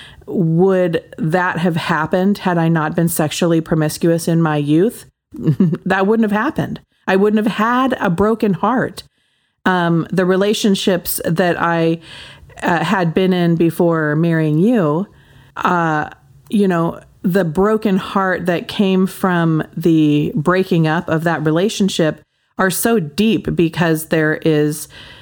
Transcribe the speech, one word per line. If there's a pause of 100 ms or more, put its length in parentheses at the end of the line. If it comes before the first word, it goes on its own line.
(260)
Would (140)
that
have
happened
had
I
not
been
sexually
promiscuous
in
my
youth? (280)
<laughs> (400)
That
wouldn't
have
happened. (260)
I
wouldn't
have
had
a
broken
heart. (640)
Um,
the
relationships
that
I, (600)
uh,
had
been
in
before
marrying
you, (500)
uh, (400)
you
know, (200)
the
broken
heart
that
came
from (120)
the
breaking
up
of
that
relationship (340)
are
so
deep
because
there (100)
is, (340)